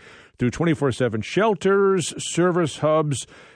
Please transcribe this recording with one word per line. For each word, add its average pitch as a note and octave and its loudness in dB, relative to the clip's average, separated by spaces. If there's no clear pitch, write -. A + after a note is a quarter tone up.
through B2 0
twenty-four D3 0
seven A2 -2
shelters, G3 2
service E3+ 0
hubs, D3+ 0